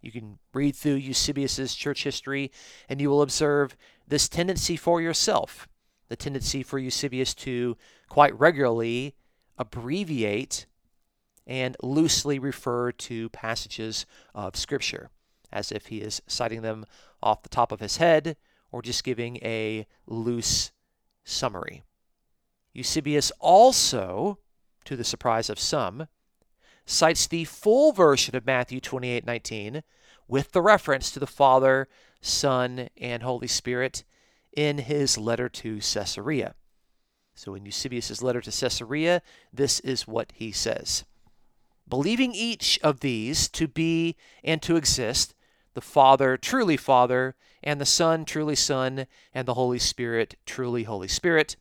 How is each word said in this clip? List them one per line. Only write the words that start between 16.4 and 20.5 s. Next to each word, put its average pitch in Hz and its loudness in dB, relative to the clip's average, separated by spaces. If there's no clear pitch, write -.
them 110 -8
off 107 2
the - -20
top - 2
of 107 -10
his 104 -6
head 160 4
or 120 -12
just 120 -6
giving 120 -6
a 110 -6
loose 113 -2